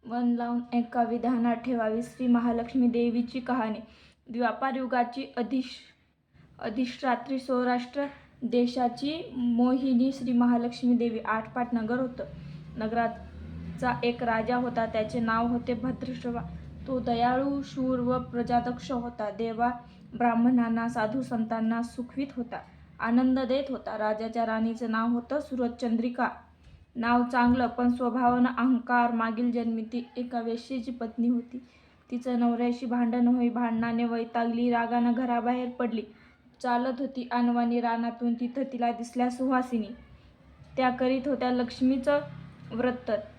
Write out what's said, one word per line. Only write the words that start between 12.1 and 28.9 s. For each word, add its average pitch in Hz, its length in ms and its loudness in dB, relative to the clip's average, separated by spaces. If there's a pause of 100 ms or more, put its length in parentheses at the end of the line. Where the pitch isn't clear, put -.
नगराचा - 1300 -4
एक 240 180 0
राजा 233 340 0
होता, 240 300 0
त्याचे 226 340 -2
नाव 226 260 2
होते 240 280 -2
भद्रश्रवा. 240 680 -6 (460)
तो 254 140 -2
दयाळू, 254 600 0
शूर 254 360 -2
व 247 200 0
प्रजादक्ष 240 720 -2
होता. 240 400 -4
देवा 226 400 -2 (480)
ब्राह्मणांना, 233 680 4
साधू 240 340 0
संतांना 226 600 -2
सुखवीत 254 440 -6 (100)
होता, 233 240 -8 (400)
आनंद 254 400 4
देत 262 280 0
होता. 233 300 -6
राजाच्या 220 480 0
राणीचं 226 440 -2
नाव 226 180 2
होतं 240 320 0
सुरचंद्रिका. 240 880 -2 (680)
नाव 240 260 4 (100)
चांगलं, 247 340 4
पण 247 260 2
स्वभावानं 247 680 4
अहंकार. 240 540 4